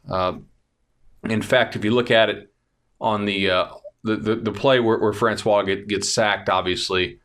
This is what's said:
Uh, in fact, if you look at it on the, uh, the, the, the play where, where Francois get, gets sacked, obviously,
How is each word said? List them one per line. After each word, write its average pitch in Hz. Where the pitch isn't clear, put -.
Uh, 92
in 110
fact, 117
if 104
you 104
look 120
at 113
it -
on 107
the, 98
uh, 90
the, 107
the, 107
the 113
play 127
where, 113
where 104
Francois 104
get, 98
gets 98
sacked, 104
obviously, 90